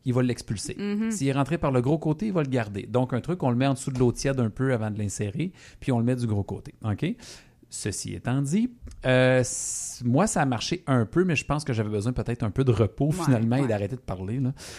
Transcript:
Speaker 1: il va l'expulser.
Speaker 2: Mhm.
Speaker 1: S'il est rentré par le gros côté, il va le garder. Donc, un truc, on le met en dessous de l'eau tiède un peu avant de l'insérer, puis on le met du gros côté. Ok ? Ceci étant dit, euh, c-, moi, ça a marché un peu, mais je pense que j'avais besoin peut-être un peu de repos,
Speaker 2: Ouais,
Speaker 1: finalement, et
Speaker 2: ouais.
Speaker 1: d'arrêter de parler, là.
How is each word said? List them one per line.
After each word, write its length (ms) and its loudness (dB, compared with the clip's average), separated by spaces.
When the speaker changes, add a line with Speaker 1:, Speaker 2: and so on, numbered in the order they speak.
Speaker 1:
il 80 0
va 100 2
l'expulser. 560 -4
Speaker 2:
Mhm. 320 -2
Speaker 1:
S'il 180 -2
est 40 2
rentré 240 0
par 140 0
le 100 4
gros 180 2
côté, 280 -2
il 80 -2
va 80 2
le 80 -2
garder. 360 -2
Donc, 280 0
un 80 0
truc, 200 -4
on 80 2
le 60 2
met 100 2
en 80 4
dessous 160 -6
de 80 -2
l'eau 140 6
tiède 280 -2
un 100 2
peu 240 0
avant 160 -2
de 80 -6
l'insérer, 540 -4
puis 120 -2
on 60 4
le 60 2
met 120 2
du 100 -2
gros 160 0
côté. 320 -10
Ok ? 220 -2
Ceci 380 -6
étant 300 -2
dit, 260 0
euh, 360 6
c-, 640 -6
moi, 220 4
ça 160 2
a 20 2
marché 420 -2
un 200 4
peu, 180 2
mais 120 2
je 100 -2
pense 180 -2
que 80 -2
j'avais 160 0
besoin 240 0
peut-être 300 -4
un 80 0
peu 140 0
de 60 4
repos, 360 4
Speaker 2:
Ouais, 180 0
Speaker 1:
finalement, 320 2
et 60 4
Speaker 2:
ouais. 40 2
Speaker 1:
d'arrêter 300 0
de 60 -10
parler, 380 -6
là. 120 0